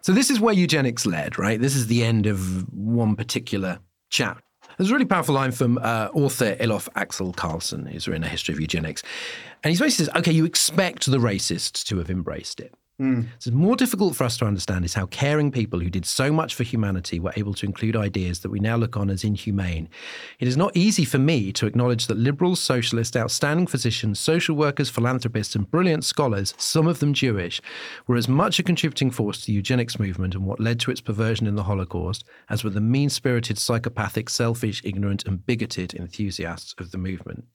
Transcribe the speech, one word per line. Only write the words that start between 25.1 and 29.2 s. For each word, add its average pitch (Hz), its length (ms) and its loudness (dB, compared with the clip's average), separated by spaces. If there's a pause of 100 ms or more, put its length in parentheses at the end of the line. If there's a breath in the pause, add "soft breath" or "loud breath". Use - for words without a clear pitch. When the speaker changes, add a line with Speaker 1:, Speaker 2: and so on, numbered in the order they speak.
Speaker 1:
and 101 140 0
brilliant 170 360 2
scholars, 107 520 0
some 160 300 2
of 170 120 0
them 147 140 2
Jewish, 104 460 0 (480 loud breath)
were 123 80 4
as 120 140 0
much 170 300 2
a 175 40 0
contributing 143 480 2
force 104 300 -2